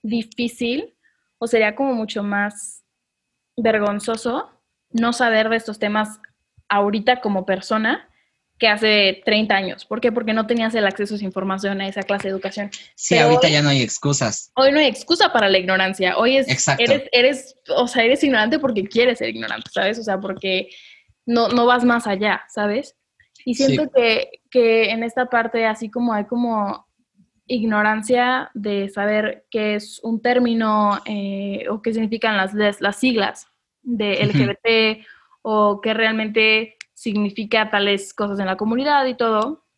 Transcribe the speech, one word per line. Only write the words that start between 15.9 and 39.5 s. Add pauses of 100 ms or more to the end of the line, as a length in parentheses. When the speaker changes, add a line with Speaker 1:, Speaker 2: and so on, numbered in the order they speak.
Speaker 1:
Hoy
es,
Speaker 2:
Exacto.
Speaker 1:
eres,
eres, (120)
o
sea,
eres
ignorante
porque
quieres
ser
ignorante,
¿sabes?
O
sea,
porque (560)
no,
no
vas
más
allá,
¿sabes? (500)
Y
siento
Speaker 2:
Sí.
Speaker 1:
que, (200)
que
en
esta
parte
así
como
hay
como (600)
ignorancia
de
saber
qué
es
un
término,
eh,
o
qué
significan
las,
las,
las
siglas (340)
de
Speaker 2:
Ujú.
Speaker 1:
L
G
B
T (360)
o
qué
realmente (160)
significa
tales
cosas
en
la
comunidad
y
todo (140)